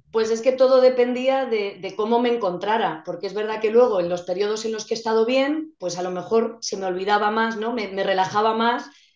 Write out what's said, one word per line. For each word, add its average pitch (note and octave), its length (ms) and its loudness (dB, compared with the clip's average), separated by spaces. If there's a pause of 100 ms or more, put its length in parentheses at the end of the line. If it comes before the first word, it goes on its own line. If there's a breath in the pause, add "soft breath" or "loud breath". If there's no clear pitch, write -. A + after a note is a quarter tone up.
(120)
Pues A3 180 0
es A3+ 120 -2
que B3+ 100 4
todo C4 280 6
dependía B3+ 680 4
de, G#3 360 -4
de F#3 140 -10
cómo A3+ 240 0
me B3 100 2
encontrara, G3 760 -2
porque F3 220 -8
es F3+ 60 -8
verdad G#3+ 280 -4
que G#3+ 100 0
luego A3+ 280 4
en F3 100 -2
los F3 140 -4
periodos G#3 420 -4
en A3+ 60 -4
los G#3+ 140 -8
que - 80 -6
he A3 40 -4
estado A3+ 280 2
bien, C#4 540 0
pues F3+ 180 -6
a F3+ 60 -6
lo F3+ 80 -4
mejor A3 500 -2
se - 160 -8
me F#3+ 80 -6
olvidaba G#3 460 0
más, A3+ 260 -2
¿no? A3 160 -4
Me, G#3+ 160 -4
me G3 140 -4
relajaba G3+ 520 0
más A#3+ 340 0 (260 soft breath)